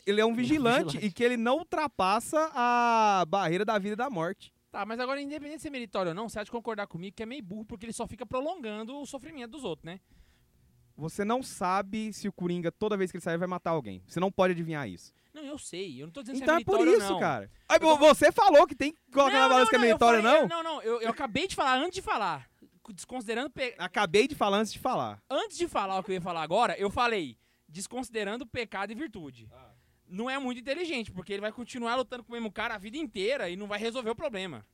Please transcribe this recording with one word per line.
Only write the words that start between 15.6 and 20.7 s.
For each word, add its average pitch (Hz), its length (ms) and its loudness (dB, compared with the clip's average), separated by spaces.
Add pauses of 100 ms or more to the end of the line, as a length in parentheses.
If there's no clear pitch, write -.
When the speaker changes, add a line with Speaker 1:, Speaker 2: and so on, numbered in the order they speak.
Speaker 3:
Eu 151 60 -12
não 165 40 -18
tô 277 100 -14
dizendo 254 200 -8
Speaker 1:
Então 302 140 6
Speaker 3:
se - 20 4
é - 40 -4
Speaker 1:
é - 20 -10
por 381 140 0
Speaker 3:
meritório 339 140 6
ou 453 140 8
Speaker 1:
isso, 196 80 0
Speaker 3:
não. 180 60 -2
Speaker 1:
cara. 127 300 -2 (180)
Aí 302 80 8
Speaker 3:
Eu 330 40 6
tô 320 160 6
Speaker 1:
vo-, 294 180 10
você 302 180 6
falou 359 340 10
que - 80 -2
tem 285 180 -2
que - 60 -18 (140)
colocar 269 220 4
Speaker 3:
Não, 269 80 6
Speaker 1:
na 262 60 8
balança 254 160 8
Speaker 3:
não, 247 60 8
Speaker 1:
que 269 60 4
é - 20 6
Speaker 3:
não, 240 60 4
eu 233 40 6
Speaker 1:
meritório 233 300 8
ou 208 60 4
Speaker 3:
falei, 285 180 8
Speaker 1:
não? 208 60 2
Speaker 3:
não, 330 140 -4 (120)